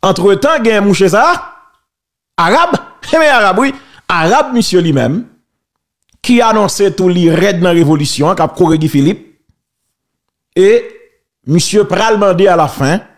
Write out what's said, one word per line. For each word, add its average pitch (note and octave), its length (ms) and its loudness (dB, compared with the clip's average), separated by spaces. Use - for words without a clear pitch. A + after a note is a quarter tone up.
Entre-temps, G3 600 0
gagne A3 220 0
mouche G3 240 2
ça, B3 480 0
arabe, C4+ 400 0
<laughs> - 240 -8
eh D#4+ 40 2
bien, D4+ 160 2
arabe, G3+ 260 0
oui, C4+ 140 -2
arabe, G#3 460 0
monsieur F#3 280 0
lui-même, D#3 440 -2
qui A#3+ 200 2
annonçait G#3+ 500 0
tout F#3 180 0
li F3 200 2
raid F3 300 0
dans F3+ 80 0
la F3 60 2
révolution, D3+ 600 0
qui F3 80 -2
a D#3+ 60 0
couru D#3+ 320 0
Guy D#3 100 -2
Philippe, - 500 -2
et G#3 320 2
monsieur F3 380 0
pral G#3+ 340 -2
mandé G3 300 2
à F3+ 80 2
la D#3 120 2
fin C#3+ 340 -2